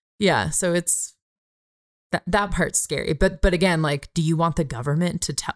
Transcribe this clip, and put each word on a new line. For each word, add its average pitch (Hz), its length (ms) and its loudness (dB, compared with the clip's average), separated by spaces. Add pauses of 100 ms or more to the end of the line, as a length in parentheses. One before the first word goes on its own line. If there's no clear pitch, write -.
(180)
yeah. 156 320 2
So 175 240 0
it's - 400 -2 (1000)
that, 170 140 -4
that 202 240 0
part's 170 280 0
scary. - 360 -2
But, 190 260 0
but 190 140 6
again, 170 260 2
like, 147 320 -2
do 170 80 0
you 160 160 2
want 165 200 2
the 160 80 0
government 143 580 -2
to - 100 -6
t-, - 240 -8